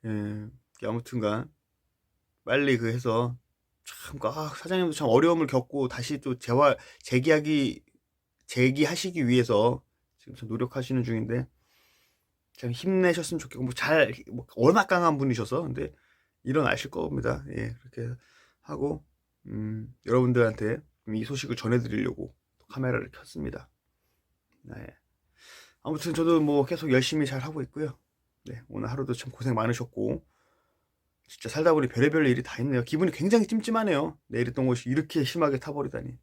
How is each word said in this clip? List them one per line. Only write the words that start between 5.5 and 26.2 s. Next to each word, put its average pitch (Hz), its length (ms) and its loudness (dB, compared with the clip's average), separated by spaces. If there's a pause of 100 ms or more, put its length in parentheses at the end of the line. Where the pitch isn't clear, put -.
다시 131 320 -8
또 127 180 -6
재활, 135 380 4 (240)
재기하기, 147 840 2 (640)
재기하시기 147 800 0
위해서 120 560 4 (340)
지금 - 180 -18
참 113 120 -14
노력하시는 123 560 -2
중인데 117 420 -2 (1080)
참 123 180 -8
힘내셨으면 170 680 0
좋겠고, 127 240 -10
뭐 127 100 -4
잘, 147 400 2 (180)
뭐 127 240 -12
워낙 180 320 6
강한 170 300 4
분이셔서 127 460 0
근데 139 300 -6 (500)
일어나실 131 460 0
겁니다. 131 600 -4
예, 117 320 -8
그렇게 120 340 -10 (460)
하고, 147 440 -6 (420)
음, 110 460 -8 (120)
여러분들한테 117 760 2 (320)
이 110 120 -4
소식을 120 320 -8
전해드리려고 113 760 -2 (360)
카메라를 123 420 -4
켰습니다. - 580 -12 (920)
네. - 120 -18 (1080)
아무튼 151 320 -6
저도 165 260 4